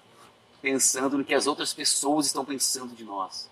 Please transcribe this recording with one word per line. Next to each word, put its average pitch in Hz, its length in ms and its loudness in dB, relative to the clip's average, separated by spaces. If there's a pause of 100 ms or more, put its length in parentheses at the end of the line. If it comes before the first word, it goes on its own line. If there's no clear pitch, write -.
(600)
pensando 135 560 2
no 139 80 0
que - 80 -2
as 135 140 4
outras 147 260 0
pessoas 147 540 2
estão 143 180 -2
pensando 127 520 -4
de 113 80 -16
nós? 101 480 -8